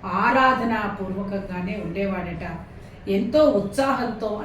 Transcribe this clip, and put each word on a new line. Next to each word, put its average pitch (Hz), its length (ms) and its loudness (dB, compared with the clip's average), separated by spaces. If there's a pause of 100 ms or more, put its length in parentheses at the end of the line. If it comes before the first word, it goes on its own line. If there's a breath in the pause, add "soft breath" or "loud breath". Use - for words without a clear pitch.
ఆరాధనాపూర్వకంగానే 196 1800 0
ఉండేవాడట. 175 640 -4 (580 loud breath)
ఎంతో 240 340 4
ఉత్సాహంతో 233 1000 0